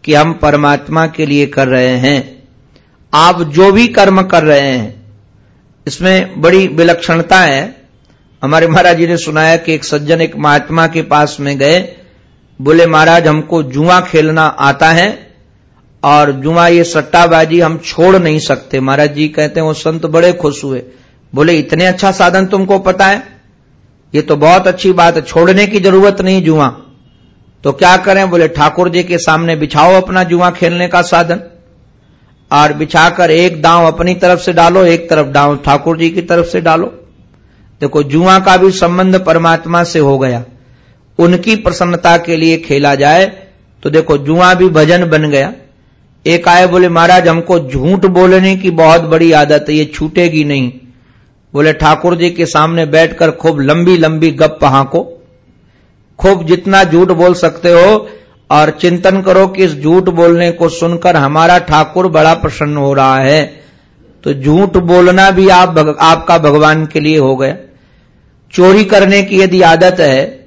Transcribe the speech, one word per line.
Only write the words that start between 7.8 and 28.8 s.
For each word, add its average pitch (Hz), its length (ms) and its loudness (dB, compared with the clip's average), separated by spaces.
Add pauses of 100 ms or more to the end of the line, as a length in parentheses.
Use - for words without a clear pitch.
हमारे 160 240 0
महाराज 175 320 2
जी 170 80 0
ने 170 100 -2
सुनाया 160 400 -2
कि 165 180 -4
एक 143 100 -8
सज्जन 151 360 -4
एक - 160 -6
महात्मा 147 500 0
के 160 160 -6
पास 147 380 -2
में 139 180 -6
गए, 151 380 -2 (640)
बोले, 160 260 2
"महाराज, 165 400 2
हमको 156 360 -2
जुआ 151 380 0
खेलना 160 420 -2
आता 139 460 0
है 175 400 -2 (760)
और 147 280 2
जुआ 160 360 0
ये 170 160 2
सट्टाबाजी 165 760 0
हम 156 240 -2
छोड़ 185 320 2
नहीं 156 220 0
सकते।" 139 420 -6
महाराज 139 340 -2
जी 151 140 -4
कहते 151 320 -4
हैं, 160 60 -4
"वो 156 80 -4
संत 165 320 -6
बड़े 165 260 2
खुश 151 320 -6
हुए, 131 180 -8 (520)
बोले, 160 200 0
'इतने 156 320 -2
अच्छा 185 260 -2
साधन 185 340 0
तुमको 190 320 -2
पता 190 280 0
है, 202 160 -2 (920)
ये 147 80 0
तो 151 140 -2
बहुत 180 320 2
अच्छी 185 240 -2
बात 170 240 0
है, 156 60 -4
छोड़ने 185 440 0
की 208 140 -4
जरूरत 196 400 2
नहीं 185 220 -2
जुआ।' 151 340 0 (880)
तो 143 80 -2
क्या 180 240 2
करें?" 190 340 0
बोले, 165 180 2
"ठाकुर 156 400 -2